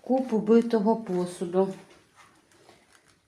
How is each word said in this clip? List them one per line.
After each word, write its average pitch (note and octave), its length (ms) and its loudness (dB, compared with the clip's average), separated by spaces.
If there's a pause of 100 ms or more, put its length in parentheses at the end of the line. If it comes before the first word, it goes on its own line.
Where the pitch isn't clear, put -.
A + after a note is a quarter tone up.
купу B3+ 380 -2
битого A3+ 580 2
посуду. F#3 760 -4 (1500)